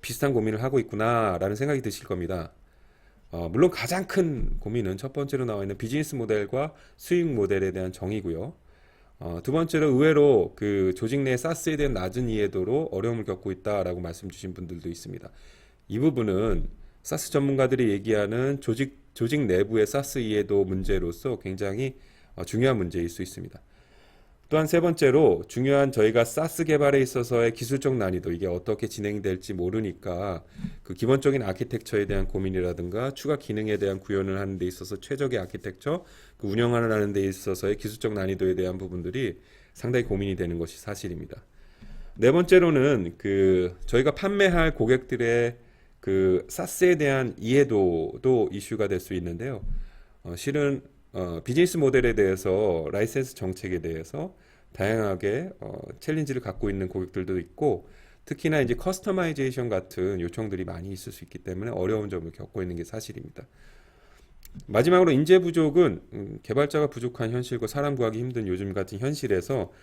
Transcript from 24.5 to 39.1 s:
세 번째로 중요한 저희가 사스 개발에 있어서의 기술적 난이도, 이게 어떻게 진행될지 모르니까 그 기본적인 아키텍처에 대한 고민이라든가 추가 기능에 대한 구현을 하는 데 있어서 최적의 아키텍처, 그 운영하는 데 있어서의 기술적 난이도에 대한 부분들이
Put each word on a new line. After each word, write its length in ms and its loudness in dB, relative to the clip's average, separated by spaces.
세 140 4
번째로 720 6
중요한 420 2
저희가 320 4
사스 400 -2
개발에 380 4
있어서의 500 2
기술적 460 -2
난이도, 340 -2
이게 160 -2
어떻게 400 -2
진행될지 640 -4
모르니까 920 -4
그 100 -12
기본적인 500 2
아키텍처에 640 -4
대한 240 0
고민이라든가 800 -4
추가 240 -4
기능에 400 -2
대한 240 0
구현을 400 -2
하는 180 -4
데 80 -2
있어서 360 -8
최적의 380 -4
아키텍처, 680 -6
그 100 -6
운영하는 640 2
데 160 2
있어서의 480 -2
기술적 380 -6
난이도에 420 0
대한 220 -2
부분들이 600 -6